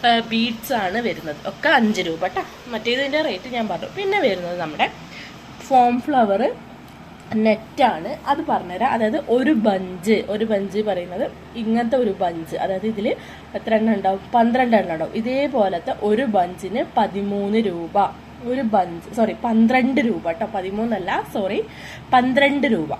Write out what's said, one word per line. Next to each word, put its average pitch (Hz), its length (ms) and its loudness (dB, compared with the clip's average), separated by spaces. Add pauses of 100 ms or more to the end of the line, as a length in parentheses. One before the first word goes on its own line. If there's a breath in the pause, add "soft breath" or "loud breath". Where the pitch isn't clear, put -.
ആ, 233 120 6 (140)
ബീഡ്സ് 233 500 -2
ആണ് 190 260 -2
വരുന്നത്, 160 320 -8 (120)
ഒക്കെ - 260 0
അഞ്ച് 214 300 2
രൂപ 165 120 -4 (140)
കേട്ടോ. 370 100 -4 (300)
മറ്റേതിൻ്റെ 269 460 -2 (100)
റേറ്റ് 240 260 -8
ഞാൻ 220 160 -2
പറഞ്ഞു. - 260 -8
പിന്നെ 403 200 0 (100)
വരുന്നത് 175 360 -4
നമ്മുടെ 151 220 -2 (800 loud breath)
ഫോം 247 300 6 (100)
ഫ്ലവർ 226 360 4 (1000)
നെറ്റാണ്, 214 640 2 (220)
അത് 320 180 0
പറഞ്ഞുതരാം. 185 460 0
അതായത് 226 220 0 (180)
ഒരു 269 180 4 (140)
ബഞ്ച്, 190 500 0 (160)
ഒരു 214 180 -2
ബഞ്ച് 196 280 0 (100)
പറയുന്നത് 180 340 -4 (380)
ഇങ്ങനത്തെ 226 420 0
ഒരു 196 160 2
ബഞ്ച്, 170 440 -4
അതായത് 190 280 -2
ഇതിൽ 214 160 -2 (500 loud breath)
എത്ര 220 220 -4
എണ്ണം 220 180 4
ഉണ്ടാവും? 190 240 0 (140)
പന്ത്രണ്ട് 233 440 4
എണ്ണം 180 160 -2
ഉണ്ടാവും. 160 260 -6
ഇതേപോലത്തെ 254 720 0 (160)
ഒരു 226 160 2 (100)
ബഞ്ചിന് 185 480 0 (140)
പതിമൂന്ന് 202 720 0
രൂപ. 170 260 -6 (560)
ഒരു 254 140 -2 (100)
ബഞ്ച്, 175 320 0 (100)
സോറി, 202 180 2 (120)
പന്ത്രണ്ട് 247 640 4
രൂപ 170 180 -2
കേട്ടോ, - 280 -4
പതിമൂന്നല്ല, 202 640 -4 (160)
സോറി, 202 260 -2 (540 loud breath)
പന്ത്രണ്ട് 277 640 4
രൂപ. 151 240 -4